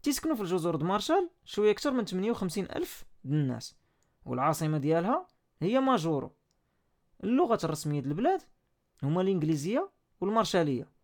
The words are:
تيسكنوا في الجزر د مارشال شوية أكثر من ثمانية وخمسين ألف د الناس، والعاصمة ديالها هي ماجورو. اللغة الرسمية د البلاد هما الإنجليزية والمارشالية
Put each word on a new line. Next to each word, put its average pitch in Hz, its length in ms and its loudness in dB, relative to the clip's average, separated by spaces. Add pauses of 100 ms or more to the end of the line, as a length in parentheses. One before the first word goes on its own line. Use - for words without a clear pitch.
تيسكنوا 294 320 0
في 214 60 -6
الجزر 170 340 0
د 143 80 -2
مارشال 311 460 2 (160)
شوية 208 260 2
أكثر 269 200 0
من 240 140 0
ثمانية 190 260 -2
وخمسين 190 340 -2
ألف - 400 -8 (180)
د 135 100 -2
الناس، 131 420 -2 (500)
والعاصمة 151 520 0
ديالها 170 500 0 (340)
هي 220 180 2
ماجورو. 165 560 0 (880)
اللغة 233 400 2
الرسمية 151 360 -2
د 127 60 -6
البلاد 240 360 0 (640)
هما 160 180 0
الإنجليزية 185 680 0 (300)
والمارشالية 180 680 0 (140)